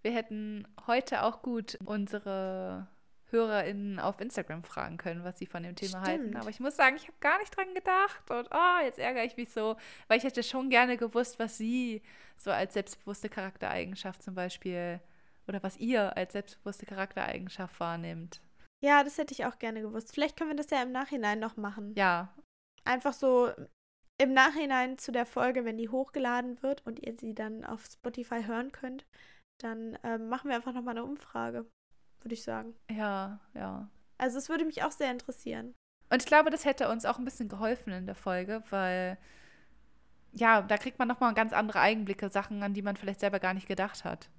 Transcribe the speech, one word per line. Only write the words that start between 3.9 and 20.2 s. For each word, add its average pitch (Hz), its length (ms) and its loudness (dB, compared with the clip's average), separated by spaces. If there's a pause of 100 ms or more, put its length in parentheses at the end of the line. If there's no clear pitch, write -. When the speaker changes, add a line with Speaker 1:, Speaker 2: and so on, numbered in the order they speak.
Speaker 1:
auf - 220 -2
Instagram 170 420 -6
fragen - 340 -8
können, 170 280 -6
was 180 140 -8
sie 185 80 -8
von 170 180 -8
dem 180 100 -10
Thema 185 280 -6
halten. 269 260 0
Speaker 2:
Stimmt. 226 80 -6
Speaker 1:
Aber 220 140 -6
ich 214 100 -14
muss 277 160 -2
sagen, 262 200 6
ich - 120 -12
habe - 120 -20
gar 311 200 4
nicht - 160 -8
dran 370 180 -2
gedacht. 381 560 2
Und, 240 220 -2
oh, 349 320 6
jetzt 247 140 -2
ärgere 247 260 0
ich 247 120 -6
mich 240 140 -6
so, 220 260 0 (300)
weil 220 120 6
ich - 60 0
hätte 254 180 0
schon 262 280 -2
gerne 247 260 8
gewusst, 240 420 0
was 226 200 -2
sie 226 440 -2 (340)
so - 160 -6
als 180 220 0
selbstbewusste 202 540 -4
Charaktereigenschaft 190 960 -6
zum 190 120 -10
Beispiel, 180 680 -4 (480)
oder 196 140 -4
was 190 160 -4
ihr 226 380 2
als 185 180 -4
selbstbewusste - 520 -8
Charaktereigenschaft 190 960 -6
wahrnehmt. 170 600 -6 (420)
Speaker 2:
Ja, 285 200 8
das 285 160 -2
hätte 302 140 -2
ich - 140 -4
auch 240 120 -4
gerne 220 220 -4
gewusst. 220 340 -6
Vielleicht 294 220 0